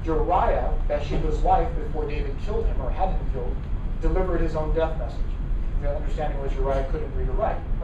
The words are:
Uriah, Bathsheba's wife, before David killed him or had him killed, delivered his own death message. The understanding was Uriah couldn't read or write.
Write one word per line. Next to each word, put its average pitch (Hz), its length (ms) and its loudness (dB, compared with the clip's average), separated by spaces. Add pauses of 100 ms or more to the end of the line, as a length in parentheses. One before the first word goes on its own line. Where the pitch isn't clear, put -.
Uriah, 160 680 2 (160)
Bathsheba's - 520 0
wife, - 360 4
before 226 300 -2
David - 280 -2 (100)
killed - 220 0
him - 140 0
or - 100 -2
had 180 200 2
him - 220 0
killed, - 220 -2 (460)
delivered 160 400 2
his 160 160 0
own 156 180 0
death 160 240 2
message. - 220 -2 (640)
The 143 120 2
understanding 147 460 -2
was - 140 0
Uriah - 360 0
couldn't - 240 -2
read - 140 0
or - 40 -2
write. - 260 0 (260)